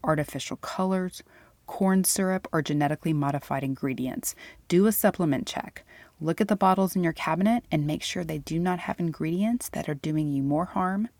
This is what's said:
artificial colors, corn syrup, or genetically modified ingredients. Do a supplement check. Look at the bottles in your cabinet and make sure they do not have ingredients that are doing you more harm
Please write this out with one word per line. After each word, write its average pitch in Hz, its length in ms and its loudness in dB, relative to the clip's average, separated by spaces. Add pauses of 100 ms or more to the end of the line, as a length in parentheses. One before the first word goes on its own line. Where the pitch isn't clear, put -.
artificial 151 540 -2
colors, 185 680 -4 (420)
corn 190 380 4
syrup, 190 480 0
or 160 100 2
genetically 151 500 0
modified 143 520 -2
ingredients. 131 720 -4 (320)
Do 185 180 6
a 220 60 4
supplement 165 560 2
check. - 360 -8 (360)
Look 160 200 -2
at 214 60 4
the 208 80 2
bottles 190 400 4
in 180 80 2
your 165 120 0
cabinet 196 580 2
and 151 120 2
make 151 200 -4
sure - 180 -4
they 160 160 -4
do 160 220 -4
not 180 180 0
have - 220 -6
ingredients 175 720 -2
that - 180 -6
are 151 60 -2
doing 156 360 -2
you 135 140 0
more 147 220 0
harm 196 420 -2 (120)